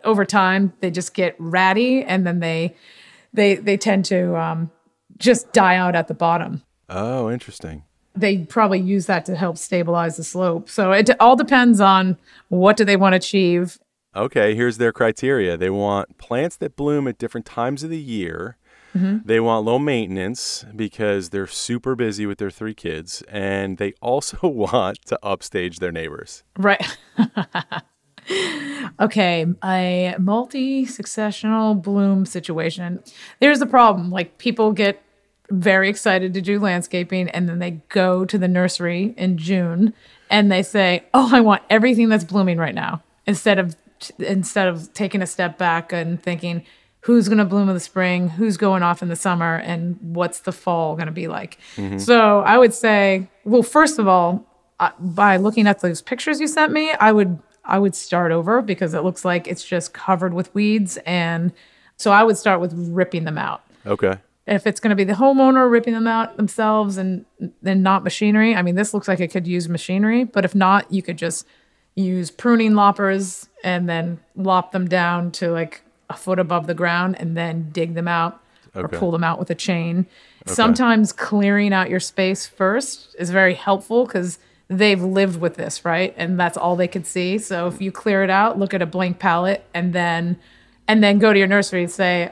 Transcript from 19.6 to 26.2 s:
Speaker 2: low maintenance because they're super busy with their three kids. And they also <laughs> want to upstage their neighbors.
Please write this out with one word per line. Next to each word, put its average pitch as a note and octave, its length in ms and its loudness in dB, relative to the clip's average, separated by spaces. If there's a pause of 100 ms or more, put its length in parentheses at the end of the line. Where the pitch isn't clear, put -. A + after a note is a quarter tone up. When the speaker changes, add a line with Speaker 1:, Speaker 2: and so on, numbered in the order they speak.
Speaker 2:
low A#2+ 140 0
maintenance A2+ 840 -4 (120)
because G#2 560 -4
they're G2 160 -6
super B2 480 -6
busy G#2+ 320 -4
with G2+ 100 -8
their G2 140 -6
three A2 240 -10
kids. E2 520 -12
And G2 520 -6
they G2+ 140 -6 (100)
also B2+ 360 -4
<laughs> - 40 -6
want G#2+ 640 -2
to - 160 -4
upstage F2+ 560 -6
their F2 120 -4
neighbors. D#2 520 -12 (160)